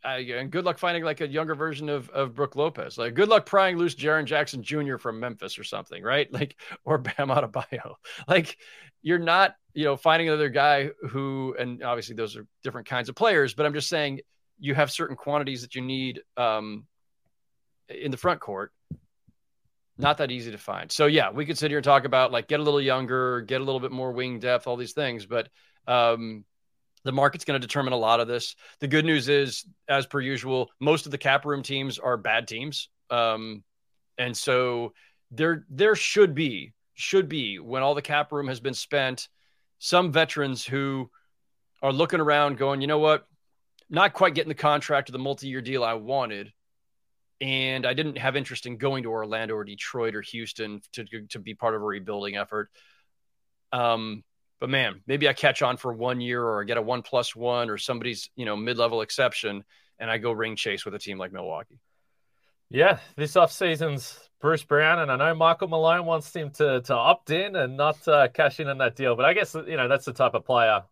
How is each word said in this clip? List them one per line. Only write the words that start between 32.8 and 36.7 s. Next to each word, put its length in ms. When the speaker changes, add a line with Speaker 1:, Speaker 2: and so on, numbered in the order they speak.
Speaker 1:
Um, 540
and 200
so 580
there, 360
there 280
should 380
be, 380